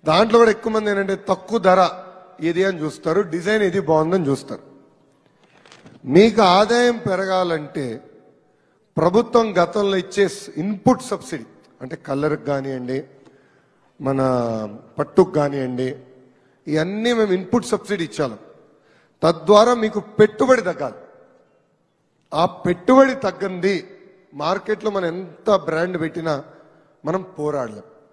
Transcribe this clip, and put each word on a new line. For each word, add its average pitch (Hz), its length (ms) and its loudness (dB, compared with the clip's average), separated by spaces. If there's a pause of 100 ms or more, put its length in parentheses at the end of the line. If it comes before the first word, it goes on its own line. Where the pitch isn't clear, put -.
దాంట్లో 214 320 4
కూడా 233 120 8
ఎక్కువ 220 220 -4
మంది 214 180 -2
ఏంటంటే 196 260 -2 (120)
తక్కువ 196 300 -4
ధర 185 320 4 (500)
ఏది 170 240 0
అని 185 160 -2
చూస్తారు, 160 400 -2
డిజైన్ 185 420 0
ఏది 185 180 0
బాగుందని 160 460 2
చూస్తారు. 131 340 -4 (1400)
మీకు 196 380 4
ఆదాయం 220 540 2
పెరగాలంటే 180 880 -4 (1080)
ప్రభుత్వం 220 560 2
గతంలో 190 440 0
ఇచ్చే 190 320 0
స్-, - 280 -12
ఇన్‌పుట్ 196 460 0
సబ్సిడీ 151 420 -8 (380)
అంటే 127 140 -12
కలర్కి 147 500 -4
కానివ్వండి, 135 580 -6 (960)
మన 135 200 -2 (760)
పట్టుకు 180 320 2
కానివ్వండి, 135 680 -4 (720)
ఇవన్నీ 190 460 -2
మేము 214 200 0
ఇన్‌పుట్ 190 340 -2
సబ్సిడీ 196 380 -4
ఇచ్చాము. 131 340 -6 (840)
తద్వారా 185 520 4
మీకు 214 260 -2
పెట్టుబడి 247 600 4
తగ్గాలి. 147 320 -6 (1400)
ఆ 160 120 2
పెట్టుబడి 254 680 4
తగ్గంది 185 720 -4 (480)
మార్కెట్లో 202 560 -2
మనం 190 160 -2
ఎంత 175 440 -6
బ్రాండ్ 175 500 0
పెట్టినా 160 440 -4 (600)
మనం 180 220 -4 (120)
పోరాడలేం. 131 440 -6 (300)